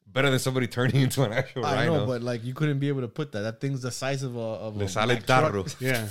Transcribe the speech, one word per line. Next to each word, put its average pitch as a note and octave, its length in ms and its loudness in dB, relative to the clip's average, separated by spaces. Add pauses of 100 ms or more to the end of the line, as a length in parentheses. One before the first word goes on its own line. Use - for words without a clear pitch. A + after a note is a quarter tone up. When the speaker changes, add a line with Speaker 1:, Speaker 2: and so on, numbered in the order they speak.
(120)
Speaker 1:
Better C3+ 160 2
than C3 120 4
somebody B2+ 260 0
<laughs> - 100 -6
turning B2+ 260 4
into B2+ 200 2
an G#2+ 100 0
actual C3 320 -2
Speaker 2:
I B2+ 220 2
Speaker 1:
Rhino. D#3 120 2
Speaker 2:
know, G#2 80 0
but, B2 140 -2
like, A#2+ 240 -4
you B2+ 80 -6
couldn't D3 280 0
be C#3+ 80 0
able C3+ 140 -2
to A#2+ 60 -4
put D3 220 -8
that. G2+ 120 -4
That A2+ 180 -6
thing's C#3 220 -2
the B2 100 -6
size C3+ 320 -4
of B2 120 -6
a, A#2 40 -6
of A2 360 -6
Speaker 1:
Le G2+ 100 0
Speaker 2:
a - 20 -4
Speaker 1:
sale G#2+ 180 2
Speaker 2:
Mack A#2+ 180 0
truck. C3 280 6
Speaker 1:
tarro. F#2+ 280 -4
Speaker 3:
Yeah, B2 300 -2